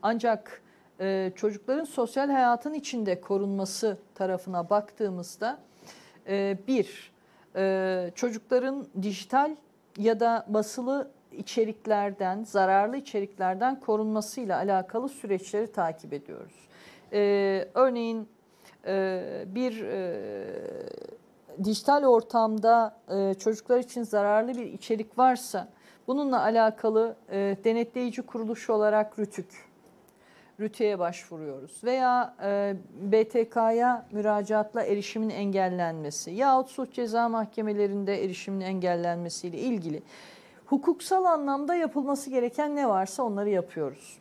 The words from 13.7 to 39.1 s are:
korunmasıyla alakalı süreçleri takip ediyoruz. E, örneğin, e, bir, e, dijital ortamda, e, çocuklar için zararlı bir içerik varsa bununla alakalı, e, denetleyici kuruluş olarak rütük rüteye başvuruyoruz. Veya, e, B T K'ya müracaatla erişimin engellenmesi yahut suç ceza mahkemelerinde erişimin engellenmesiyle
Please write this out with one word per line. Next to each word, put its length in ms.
korunmasıyla 760
alakalı 520
süreçleri 640
takip 400
ediyoruz. 560
E, 640
örneğin, 540
e, 600
bir, 380
e, 380
dijital 400
ortamda, 920
e, 240
çocuklar 440
için 240
zararlı 460
bir 180
içerik 520
varsa 500
bununla 360
alakalı, 760
e, 340
denetleyici 580
kuruluş 480
olarak 480
rütük 460
rüteye 380
başvuruyoruz. 880
Veya, 580
e, 340
B 280
T 200
K'ya 640
müracaatla 680
erişimin 480
engellenmesi 1000
yahut 400
suç 240
ceza 340
mahkemelerinde 960
erişimin 360
engellenmesiyle 1000